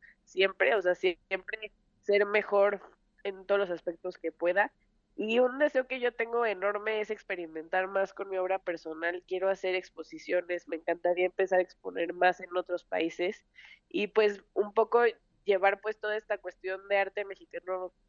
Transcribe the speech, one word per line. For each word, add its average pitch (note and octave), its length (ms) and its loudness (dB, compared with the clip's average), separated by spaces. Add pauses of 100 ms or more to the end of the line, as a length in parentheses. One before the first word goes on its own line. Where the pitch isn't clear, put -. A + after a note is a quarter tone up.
(240)
siempre, - 520 2
o F#3+ 60 0
sea, F3+ 120 2
siempre F#3+ 760 -4 (300)
ser G3+ 240 2
mejor G3+ 540 2 (440)
en F#3+ 220 -8
todos G3+ 140 2
los F#3 100 0
aspectos F3 480 -8
que E3 120 -4
pueda. F3+ 420 0 (440)
Y A3 240 0
un B3+ 180 2
deseo C4 300 2
que C4 100 -6
yo A#3+ 160 -2
tengo A#3 320 -2
enorme G#3 540 -2
es G#3 100 -6
experimentar F3+ 800 -4
más F#3+ 260 0
con G3 140 -8
mi F#3+ 100 -4
obra F#3 220 0
personal. E3+ 680 -6
Quiero F#3 220 -2
hacer F#3+ 260 0
exposiciones, F3 960 -6
me E3 80 -6
encantaría E3+ 500 0
empezar F#3 320 2
a F#3 40 4
exponer F3 500 -6
más F3+ 260 2
en F3+ 180 -8
otros F3+ 280 -4
países F3 600 -4 (440)
y, G#3 180 -2
pues, G#3 380 2 (100)
un G#3 180 -2
poco A3+ 300 4 (420)
llevar, G3 360 2
pues, G#3+ 180 -6
toda G#3+ 180 -4
esta G#3+ 220 -6
cuestión F#3+ 500 -10
de G3+ 100 4
arte G3 260 -2
mexicano F#3 680 -8 (160)